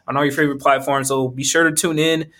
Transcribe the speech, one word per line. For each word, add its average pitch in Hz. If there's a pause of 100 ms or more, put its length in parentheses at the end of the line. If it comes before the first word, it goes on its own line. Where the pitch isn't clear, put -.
on 135
all 143
your 143
favorite 139
platforms, 135
so 135
be 131
sure 165
to 160
tune 160
in. 160 (120)